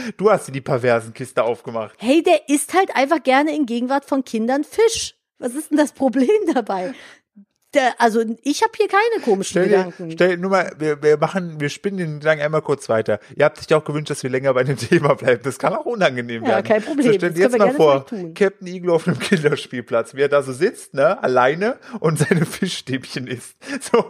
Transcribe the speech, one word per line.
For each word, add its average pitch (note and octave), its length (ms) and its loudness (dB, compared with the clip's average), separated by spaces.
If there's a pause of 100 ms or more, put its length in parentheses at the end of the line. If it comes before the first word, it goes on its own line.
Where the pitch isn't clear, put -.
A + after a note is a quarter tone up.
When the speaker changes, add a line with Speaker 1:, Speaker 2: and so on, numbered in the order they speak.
(180)
Speaker 1:
du G#3 140 4
hast F3 160 0
dir C#3 60 -14
die C3+ 80 -6
perversen A#2 520 0
Kiste B2+ 300 -4
aufgemacht. A2+ 560 -6
Speaker 2:
Hey, C#4+ 240 2
der E4+ 260 2
isst C#4+ 240 -2
halt F#4+ 220 0
einfach C4+ 260 0
gerne D4 340 2
in D4+ 120 -2
Gegenwart B3 380 -4
von C4 200 -4
Kindern A#3+ 380 -2
Fisch. - 500 0 (240)
Was A#3+ 160 -8
ist D4+ 160 -10
denn D4 80 0
das D4 140 2
Problem B3+ 360 0 (240)
dabei? G3 440 -4 (800)
Der, C4 260 4
also A3+ 220 4 (180)
ich D4 220 -2
hab A4 120 0
hier G#4 120 0
keine G#4+ 360 0
komischen G3 280 0
Speaker 1:
Stell F3+ 180 2
dir, G3+ 80 6
Speaker 2:
Gedanken. F3+ 340 -4
Speaker 1:
stell, F3 260 2
nur F#3 120 -4
mal, F#3 300 0
wir, D3 240 -2
wir D3+ 140 6
machen, D#3+ 420 -4
wir C#3+ 100 -2
spinnen G3 300 -6
den D#3 200 -6
Gedanken D3+ 240 0
einmal D#3 200 0
kurz - 260 -2
weiter. A2 300 0 (160)
Ihr C#3 100 2
habt D3+ 140 0
sich - 100 -6
ja D#3 80 4
auch D3+ 60 -2
gewünscht, D3+ 260 -6
dass D3 140 -8
wir B2+ 80 -6
länger C3 240 0
bei B2+ 80 2
dem C3+ 140 -2
<laughs> - 0 -
Thema C#3 360 2
bleiben. B2+ 300 0
Das C3 160 -6
kann E3+ 160 0
auch D4+ 100 -6
unangenehm F3 560 -2
Speaker 2:
Ja, B3 80 -2
Speaker 1:
werden. G#3+ 160 0
Speaker 2:
kein A3 160 2
Problem. C#4 240 -2
Speaker 1:
So, A3+ 80 4
stell F3 160 0
Speaker 2:
Das D#3 80 -8
Speaker 1:
dir F3+ 60 4
jetzt A#3 80 4
Speaker 2:
können - 20 -2
wir B3 60 4
Speaker 1:
mal G#3 60 4
Speaker 2:
gerne C4+ 120 2
Speaker 1:
vor, D3+ 160 6 (240)
Speaker 2:
mal F3+ 60 -8
tun. E3 100 -12
Speaker 1:
Captain G3 340 -2
Iglo F3 280 -2
auf D#3+ 120 -2
einem C3+ 120 0
<laughs> - 0 -
Kinderspielplatz, C3 960 -2
wie C3+ 60 0
er C#3+ 80 4
da C#3+ 120 2
so C3+ 100 -4
sitzt, C#3+ 440 -4
ne, D#3 260 2
alleine D3 560 2 (220)
und D#3+ 180 0
seine D#3 300 2
Fischstäbchen C3 800 -8
isst. A#2+ 280 -12 (360)
So, A#3 180 4